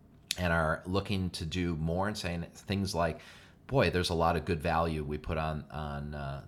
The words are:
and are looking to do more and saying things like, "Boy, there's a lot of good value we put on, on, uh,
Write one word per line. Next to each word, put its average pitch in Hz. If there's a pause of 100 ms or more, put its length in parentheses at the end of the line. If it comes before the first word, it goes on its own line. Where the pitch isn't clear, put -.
(360)
and 90
are 80
looking 95
to -
do 87
more 85
and 107
saying 87
things 95
like, 82 (460)
"Boy, 120
there's 90
a 85
lot 82
of 71
good 80
value 80
we 73
put 80
on, 78
on, 73
uh, 69